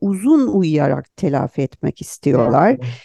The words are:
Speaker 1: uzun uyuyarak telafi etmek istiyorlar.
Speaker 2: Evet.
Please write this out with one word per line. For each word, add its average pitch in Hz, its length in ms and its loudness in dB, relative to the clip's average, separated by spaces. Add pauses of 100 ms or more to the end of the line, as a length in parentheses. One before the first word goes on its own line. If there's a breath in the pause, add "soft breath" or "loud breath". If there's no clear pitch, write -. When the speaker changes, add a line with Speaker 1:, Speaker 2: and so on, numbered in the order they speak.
Speaker 1:
uzun 233 460 2
uyuyarak 151 680 0
telafi 139 460 -2
etmek - 380 -6
istiyorlar. 135 720 0
Speaker 2:
Evet. 254 140 -2 (200 loud breath)